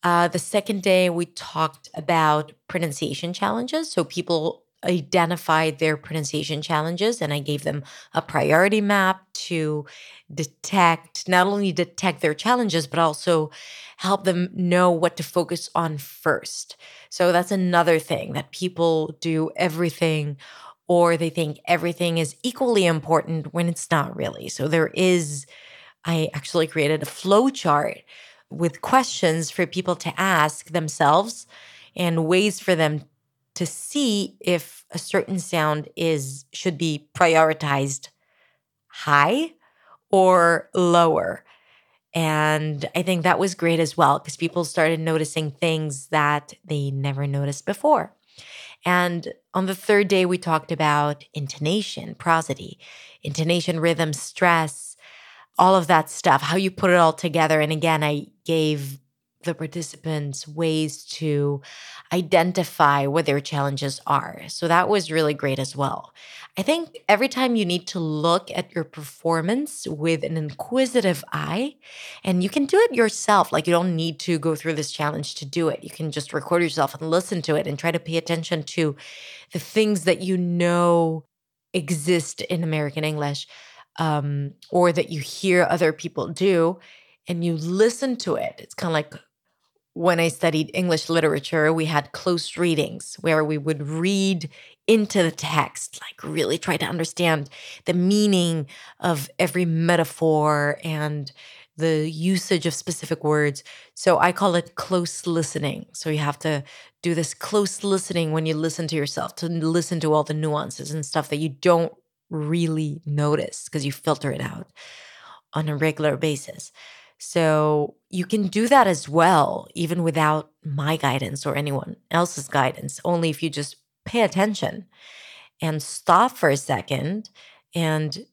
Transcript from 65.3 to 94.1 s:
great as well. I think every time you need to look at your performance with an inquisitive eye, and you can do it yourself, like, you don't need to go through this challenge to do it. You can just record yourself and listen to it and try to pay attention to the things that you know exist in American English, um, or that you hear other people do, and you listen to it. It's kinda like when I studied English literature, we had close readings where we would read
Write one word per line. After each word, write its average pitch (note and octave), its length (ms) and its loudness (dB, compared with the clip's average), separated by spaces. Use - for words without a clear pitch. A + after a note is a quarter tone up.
great C#3 260 -2
as C3+ 160 -6
well. - 380 -6
I F#3+ 60 -4
think E4 340 -2
every G#3+ 220 4
time B3+ 260 0
you G#3+ 100 2
need F3 220 -2
to - 120 -6
look D#3+ 520 0
at - 220 -8
your E3 100 -4
performance E3 1040 -4
with D#3 360 -2
an D#3+ 140 -4
inquisitive F#3+ 920 -2
eye, E3 440 -4
and F3+ 200 2
you G3 60 0
can C#4+ 160 0
do F#4 140 2
it A4 160 4
yourself, G#3 560 2
like, D#3 160 0
you E3+ 40 2
don't E3+ 240 2
need D#3+ 260 -4
to E3+ 180 -2
go D#3+ 160 0
through D#3 180 -4
this D3 180 -4
challenge D3+ 440 -4
to - 100 -12
do D#3+ 240 0
it. - 140 -6
You - 80 -16
can D#3+ 200 -6
just D3 220 -8
record F3 300 0
yourself D3 320 0
and D#3+ 140 -8
listen F3+ 340 0
to D#3 120 0
it D3+ 120 0
and C#3+ 100 -6
try E3+ 140 -2
to E3+ 80 -2
pay D#3+ 180 -6
attention E3 460 -4
to D3+ 320 -2
the E3+ 60 -4
things G#3+ 440 0
that F3+ 180 2
you F#3 140 0
know F3 880 2
exist E3 680 -2
in E3+ 220 -4
American D#3 400 -2
English, D3 440 -4
um, C#3+ 560 -2
or F3+ 200 4
that E3 180 0
you D#3 120 -6
hear F3+ 480 2
other D#3+ 240 2
people D#3 340 -6
do, F3 520 2
and E3+ 180 -4
you E3+ 100 0
listen G#3+ 600 0
to F3+ 180 -2
it. - 220 -6
It's - 160 -20
kinda E3+ 180 -6
like D3+ 220 -2
when E3+ 220 2
I E3 80 2
studied D#3 460 0
English F3 360 -2
literature, D#3 640 2
we D#3+ 120 0
had D3 260 -2
close - 440 -4
readings E3+ 640 -2
where D#3 220 2
we D3+ 140 -2
would D3 300 -4
read F3+ 640 0